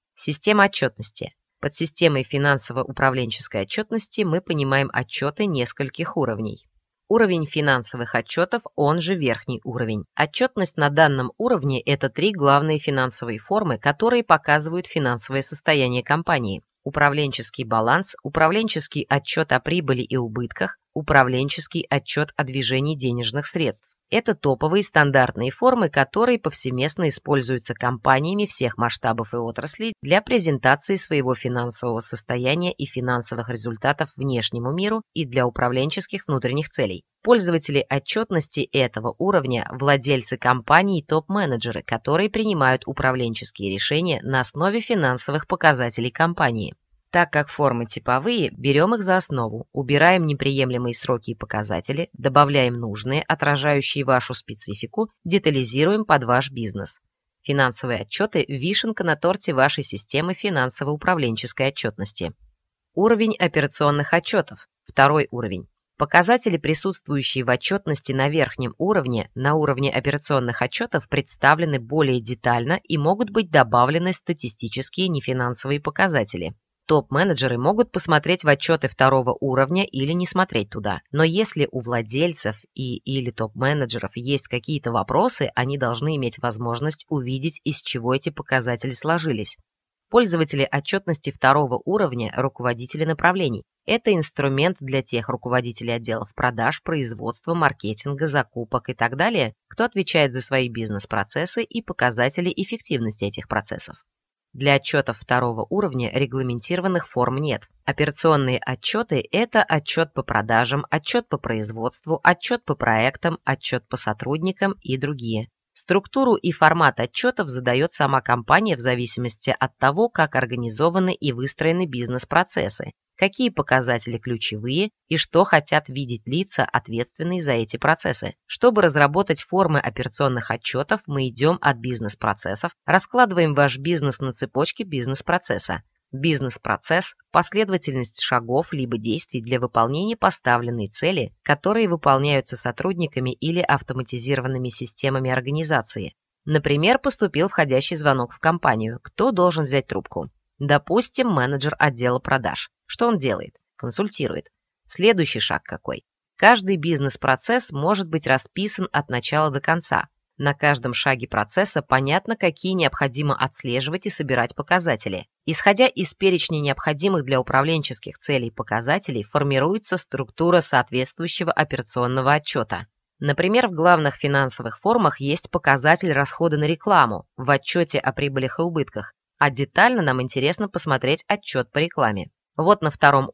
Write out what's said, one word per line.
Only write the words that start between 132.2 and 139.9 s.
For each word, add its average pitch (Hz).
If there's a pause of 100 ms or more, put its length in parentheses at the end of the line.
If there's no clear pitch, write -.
раскладываем 180
ваш 135
бизнес 143
на 131
цепочке -
бизнес-процесса. 135 (280)
Бизнес-процесс — 139 (180)
последовательность 175
шагов 123
либо 127
действий 120
для 120
выполнения 135